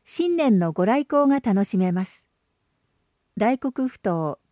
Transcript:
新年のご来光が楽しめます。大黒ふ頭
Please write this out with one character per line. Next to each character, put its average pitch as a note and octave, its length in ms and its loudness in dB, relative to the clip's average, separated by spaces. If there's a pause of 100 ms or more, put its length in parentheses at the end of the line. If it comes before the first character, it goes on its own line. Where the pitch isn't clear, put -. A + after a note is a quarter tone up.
新 F4 320 -4
年 B3 240 2
の E3 100 0
ご F3+ 140 -2
来 B3 160 2
光 C#4+ 280 0
が C#4 120 2
楽 G3+ 240 0
し - 120 -6
め F#3 140 0
ま F#3 140 -2
す。 - 200 -18 (1120)
大 A#3+ 220 0
黒 C4 300 -4
ふ - 100 -20
頭 E3 400 -4 (140)